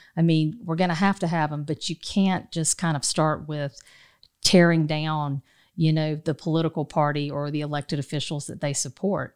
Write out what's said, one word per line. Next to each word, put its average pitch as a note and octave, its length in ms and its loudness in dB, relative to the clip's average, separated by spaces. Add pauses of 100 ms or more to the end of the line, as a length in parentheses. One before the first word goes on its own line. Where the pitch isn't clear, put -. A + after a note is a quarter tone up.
(160)
I E3 60 0
mean, D#3+ 420 2
we're E3 120 -4
gonna F3 180 0
have F#3+ 260 2
to F3 80 -2
have D#3+ 240 0
'em, D3 120 -6
but D3+ 260 -6
you E3 60 -6
can't - 560 0
just - 260 -2
kind E3 180 0
of C#3 80 -4
start D#3 440 0
with D3 320 -6 (640)
tearing E3+ 420 6
down, D3+ 560 -2 (340)
you D#3+ 160 4
know, D#3 240 2
the D3+ 200 -2
political D#3+ 500 -2
party D3 460 0
or C#3+ 180 -4
the D3 120 -4
elected D3 360 -4
officials C#3+ 480 -6
that B2+ 160 -12
they C#3+ 120 -2
support. D3 640 -4